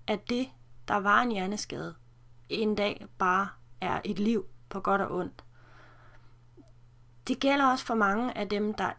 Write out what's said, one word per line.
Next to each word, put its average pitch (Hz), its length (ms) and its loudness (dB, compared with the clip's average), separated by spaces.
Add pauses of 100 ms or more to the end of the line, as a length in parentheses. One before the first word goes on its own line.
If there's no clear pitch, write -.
at 208 220 -4
det, 247 200 -2 (380)
der 208 80 2
var 202 260 4
en 247 100 0
hjerneskade, 185 640 -4 (540)
en 214 260 0
dag 202 300 -2 (120)
bare 190 300 2 (340)
er - 220 -2
et 208 160 -4
liv 214 260 2 (240)
på - 100 -8
godt 196 220 2
og 123 140 -2
ondt. - 280 -4 (1800)
Det 262 120 -2
gælder 277 260 4
også 262 200 2
for 233 100 0
mange 214 420 2
af 202 120 -4
dem, 208 240 0
der - 260 -2